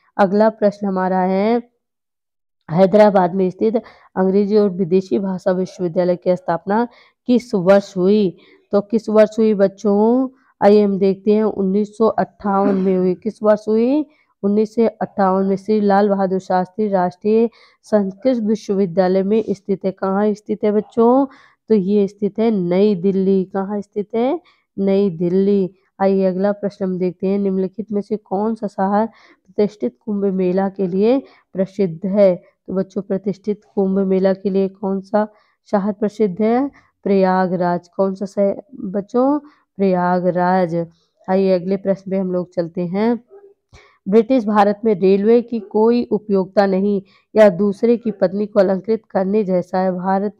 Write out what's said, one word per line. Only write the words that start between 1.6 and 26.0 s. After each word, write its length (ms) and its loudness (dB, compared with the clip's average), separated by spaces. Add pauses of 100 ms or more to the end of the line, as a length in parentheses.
हैदराबाद 640 4
में 140 0
स्थित 260 -2 (400)
अंग्रेजी 420 0
और 120 2
विदेशी 500 -2
भाषा 320 -4
विश्वविद्यालय 640 -2
की 200 -2
स्थापना 520 -4 (400)
किस 280 0
वर्ष 420 2
हुई? 400 2 (340)
तो 100 2
किस 280 -4
वर्ष 300 2
हुई 140 4
बच्चों? 760 0 (320)
आइए 220 6
हम 160 0
देखते 340 0
हैं, 100 2
उन्नीस 540 -2
सौ 100 2
अट्ठावन 680 -2
में 220 0
हुई। 160 0
किस 300 -8
वर्ष 240 2
हुई? 380 0 (380)
उन्नीस 320 0
सौ 120 2 (140)
अट्ठावन 440 0
में। 100 0
श्री 260 -2
लाल 280 2
बहादुर 300 -2
शास्त्री 480 -4
राष्ट्रीय 600 0 (340)
संस्कृत 540 -2
विश्वविद्यालय 840 0
में 260 0
स्थित 360 -6
है। 60 -2
कहाँ 420 -2
स्थित 300 -8
है 80 0
बच्चों? 540 2 (440)
तो 60 4
ये 320 2
स्थित 320 -6
है 120 0
नई 440 2
दिल्ली। 500 0
कहाँ 360 -6
स्थित 340 -10
है? 260 -2 (380)
नई 300 2
दिल्ली। 640 0 (240)
आइए 260 2